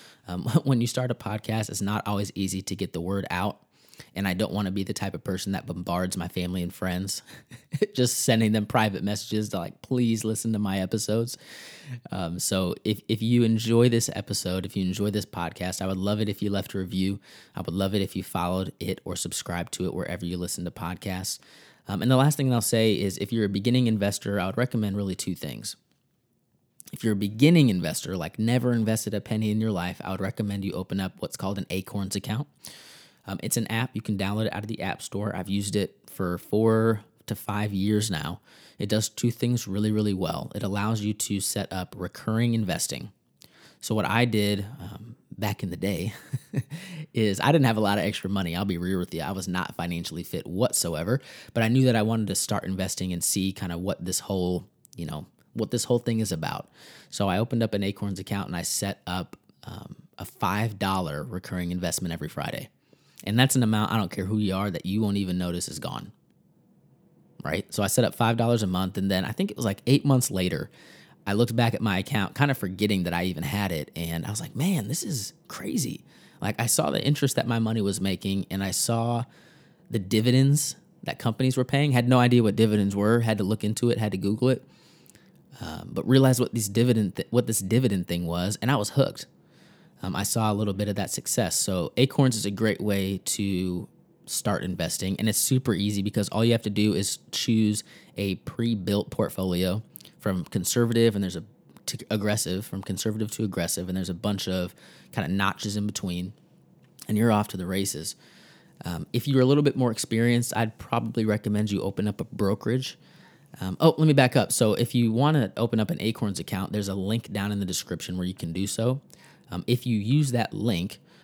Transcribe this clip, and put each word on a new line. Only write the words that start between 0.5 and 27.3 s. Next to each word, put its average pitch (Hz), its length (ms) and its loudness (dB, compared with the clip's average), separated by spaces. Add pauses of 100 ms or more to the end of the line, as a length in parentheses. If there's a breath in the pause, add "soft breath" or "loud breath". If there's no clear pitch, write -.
when 131 160 4
you 120 60 0
start 127 240 -2
a 117 40 -4
podcast, 110 560 -4
it's 104 120 -6
not 104 240 -2
always 101 280 -2
easy 95 280 -4
to - 140 -6
get 92 160 -6
the 85 80 -6
word 95 300 -4
out. 92 300 -2 (540 loud breath)
And 98 140 -2
I 90 60 0
don't 101 180 -2
wanna 98 180 0
be 98 140 -2
the 104 80 -4
type 98 220 -6
of 82 100 -12
person 95 280 -4
that - 140 -6
bombards 90 500 -4
my 87 120 -6
family 90 340 -4
and 87 100 -4
friends, 92 500 -4 (340 loud breath)
<laughs> - 380 -4
just 123 240 2
sending 113 340 4
them 107 140 2
private 110 360 0
messages 104 480 -2
to, 95 80 -4
like, 85 240 -8
"Please 113 420 0
listen 110 280 -2
to 107 60 0
my 98 220 0
episodes." 110 580 -2 (760 loud breath)
Um, 90 260 -4
so 95 360 0 (100)
if, 104 240 0
if 107 140 0
you 120 200 4
enjoy 113 460 6
this 117 260 2
episode, 95 520 -4
if - 100 -8
you 95 80 0
enjoy 101 260 0
this 101 160 -2
podcast, 87 540 -6
I 95 60 -2
would 95 100 -2
love 101 240 0
it 104 80 0
if 101 140 -4
you 104 80 0
left 95 240 -2
a 98 40 -4
review. 95 420 -2 (340 loud breath)
I - 60 -8
would 85 140 -6
love 98 200 0
it 101 80 2
if - 140 -6
you 92 60 -4
followed 92 580 -2
it - 240 -6
or 85 120 -8
subscribed - 580 -6
to 92 120 -2
it - 80 -4
wherever 87 320 -6
you 87 100 -4
listen 87 280 -6
to 85 60 -6
podcasts. 92 680 -6 (500 loud breath)
Um, 98 140 -2
and 120 80 4
the 131 60 6
last 143 200 6
thing 131 160 2
I'll 117 80 4
say 110 340 4
is, 95 240 0
if 101 140 -6
you're 113 120 2
a 101 60 2
beginning 120 360 4
investor, 101 540 0
I 90 60 0
would 95 100 -4
recommend 110 400 0
really 98 180 -2
two 92 200 -4
things. 64 420 -10 (1160)
If - 120 -8
you're 113 80 2
a 101 40 0
beginning 123 520 6